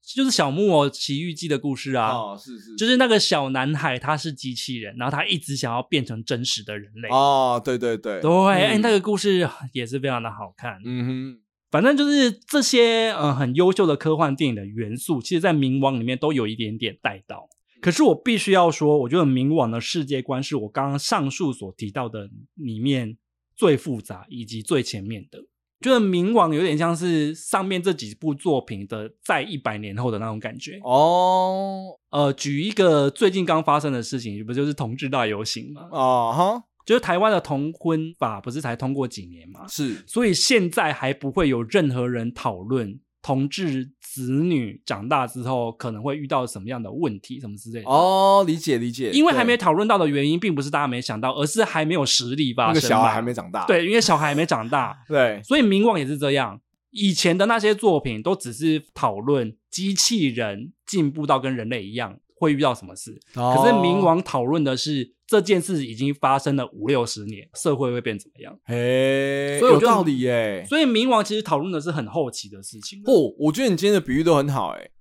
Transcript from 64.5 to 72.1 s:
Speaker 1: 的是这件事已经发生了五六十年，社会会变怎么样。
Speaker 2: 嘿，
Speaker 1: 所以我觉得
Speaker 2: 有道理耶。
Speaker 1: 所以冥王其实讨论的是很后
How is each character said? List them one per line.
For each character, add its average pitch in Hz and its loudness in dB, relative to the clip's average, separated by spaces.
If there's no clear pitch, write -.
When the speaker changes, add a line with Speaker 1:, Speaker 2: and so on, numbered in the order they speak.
Speaker 1:
的 131 0
是 143 -4
这 214 4
件 185 2
事 160 -4
已 113 -10
经 139 -2
发 139 2
生 139 0
了 127 -2
五 104 -8
六 127 2
十 107 -10
年， 104 -14
社 147 0
会 127 -2
会 123 -4
变 110 -6
怎 - -16
么 - -20
样。 - -18
Speaker 2:
嘿， 135 0
Speaker 1:
所 240 6
以 254 10
我 214 10
觉 196 6
得 226 4
Speaker 2:
有 226 6
道 185 2
理 139 0
耶。 113 0
Speaker 1:
所 302 0
以 311 4
冥 240 2
王 226 4
其 202 -4
实 214 -2
讨 160 -2
论 160 -4
的 160 -4
是 165 -6
很 139 -4
后 127 -4